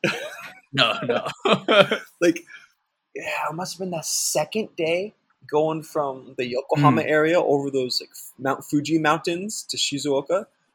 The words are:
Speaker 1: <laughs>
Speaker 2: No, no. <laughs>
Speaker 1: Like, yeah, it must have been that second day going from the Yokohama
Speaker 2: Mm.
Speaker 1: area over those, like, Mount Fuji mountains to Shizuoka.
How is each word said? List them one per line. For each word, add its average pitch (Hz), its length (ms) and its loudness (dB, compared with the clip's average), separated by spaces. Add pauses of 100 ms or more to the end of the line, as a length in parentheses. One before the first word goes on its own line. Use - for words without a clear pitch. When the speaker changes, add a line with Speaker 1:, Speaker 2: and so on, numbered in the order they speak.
Speaker 1:
<laughs> - 680 -8
Speaker 2:
No, 117 320 2
no. 120 220 -2 (200)
<laughs> 202 540 4 (220)
Speaker 1:
Like, 170 240 2 (680)
yeah, 151 340 -6
it 151 60 -6
must 170 180 -8
have 170 60 -12
been 185 120 -6
that 160 140 -6
second - 720 -2
day 175 400 -2 (340)
going 156 340 0
from 135 540 -6
the 139 80 -2
Yokohama 143 560 4
Speaker 2:
Mm. - 80 -2
Speaker 1:
area 156 320 4
over 139 300 0
those, 127 300 -2
like, - 100 -14 (260)
Mount 135 280 -2
Fuji 147 340 0
mountains 170 720 0
to 127 80 -8
Shizuoka. 143 680 -2 (300)